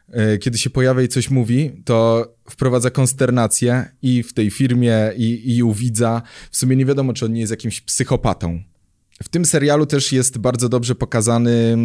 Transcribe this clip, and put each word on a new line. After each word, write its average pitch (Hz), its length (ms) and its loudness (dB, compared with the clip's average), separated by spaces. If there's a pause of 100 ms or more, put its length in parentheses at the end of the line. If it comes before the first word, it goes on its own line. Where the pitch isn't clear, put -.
e, 107 300 0
kiedy 117 200 -4
się - 120 -2
pojawia 131 320 2
i 123 60 2
coś 127 220 -2
mówi, 127 540 0
to 113 420 2 (240)
wprowadza 123 400 0
konsternację 123 920 0 (180)
i 123 200 2
w - 100 -16
tej 110 180 0
firmie, 117 640 2
i, 117 400 -2
i 120 60 2
u 113 100 2
widza. 117 500 -2 (280)
W - 60 -8
sumie 131 200 2
nie 131 100 2
wiadomo, 135 260 0
czy 113 120 -6
on 110 80 -2
nie 117 80 -4
jest 107 100 -4
jakimś 110 300 -6
psychopatą. 95 800 -2 (600)
W - 60 -16
tym 170 160 -2
serialu 147 420 2
też 139 260 -2
jest 127 260 0
bardzo 123 300 0
dobrze 120 260 -2
pokazany, 117 920 0